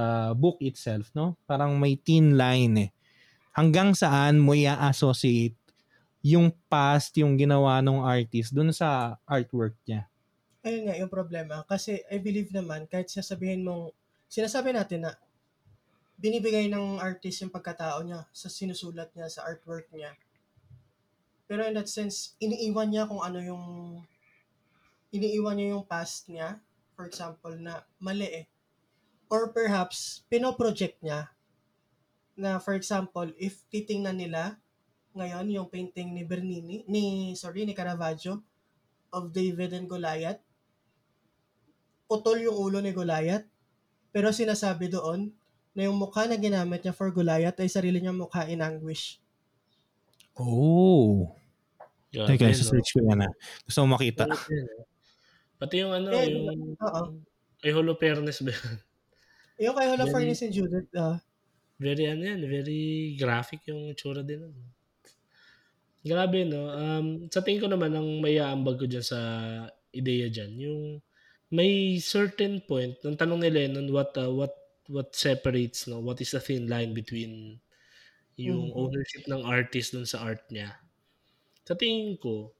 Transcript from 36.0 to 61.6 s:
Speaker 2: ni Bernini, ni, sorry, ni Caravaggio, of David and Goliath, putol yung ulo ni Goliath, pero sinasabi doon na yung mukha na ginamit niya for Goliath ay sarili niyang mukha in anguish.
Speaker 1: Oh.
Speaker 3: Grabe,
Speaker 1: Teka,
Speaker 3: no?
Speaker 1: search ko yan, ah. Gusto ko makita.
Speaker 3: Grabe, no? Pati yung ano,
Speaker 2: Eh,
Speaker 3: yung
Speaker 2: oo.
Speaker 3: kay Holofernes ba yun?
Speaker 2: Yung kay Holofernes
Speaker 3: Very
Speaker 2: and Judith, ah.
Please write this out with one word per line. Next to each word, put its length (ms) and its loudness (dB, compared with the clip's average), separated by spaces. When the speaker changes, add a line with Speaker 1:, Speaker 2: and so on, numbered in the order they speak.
Speaker 2:
ni 120 -8
Bernini, 640 -8
ni, 180 0
sorry, 300 -8
ni 80 -4
Caravaggio, 720 -6
of 220 -8
David 400 -2
and 160 -8
Goliath, 560 -6
putol 320 2
yung 160 0
ulo 260 -2
ni 120 -4
Goliath, 560 -2
pero 200 2
sinasabi 600 -2
doon 400 -4
na 160 -2
yung 80 0
mukha 320 0
na 80 0
ginamit 480 0
niya 80 -2
for 200 -2
Goliath 460 4
ay 100 2
sarili 320 2
niyang 200 -2
mukha 260 -2
in 140 -4
anguish. 600 -6
Speaker 1:
Oh. 960 6
Speaker 3:
Grabe, 260 4
Speaker 1:
Teka, 100 8
Speaker 3:
no? 100 8
Speaker 1:
search 340 4
ko 100 4
yan, 200 6
ah. 120 0
Gusto 160 -2
ko 100 6
makita. 360 2
Speaker 3:
Grabe, 320 -4
no? 260 -8
Pati 240 -6
yung 140 -2
ano, 180 -2
Speaker 2:
Eh, 180 4
Speaker 3:
yung 160 -2
Speaker 2:
oo. 280 -4
Speaker 3:
kay 120 0
Holofernes 680 2
ba 120 -2
yun? 240 -8
Speaker 2:
Yung 140 0
kay 120 2
Holofernes 480 2
Speaker 3:
Very 80 -6
Speaker 2:
and 100 -4
Judith, 420 -2
ah. 220 -2